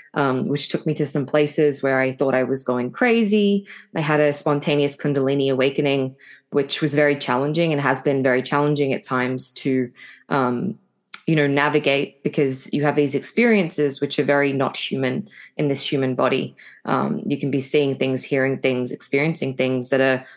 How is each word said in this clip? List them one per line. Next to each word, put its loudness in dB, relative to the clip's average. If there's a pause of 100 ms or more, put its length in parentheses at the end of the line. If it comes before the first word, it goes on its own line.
(140)
um, 0
which -2
took -4
me 0
to -2
some -2
places 2
where 0
I 0
thought 0
I 2
was -2
going -2
crazy. 2 (300)
I -2
had 2
a 4
spontaneous 0
Kundalini 0
awakening, 0 (360)
which -2
was 0
very 2
challenging 0
and 0
has 0
been 0
very 2
challenging 0
at -4
times -4
to, -2 (380)
um, -2 (500)
you 2
know, 2
navigate, 0
because -2
you 0
have 0
these 2
experiences 2
which -2
are 0
very 2
not -2
human -4 (300)
in 0
this -2
human 0
body. 0 (300)
Um, -2
you -2
can -2
be 0
seeing 0
things, -2
hearing 0
things, 0
experiencing -2
things -2
that 2
are 2 (120)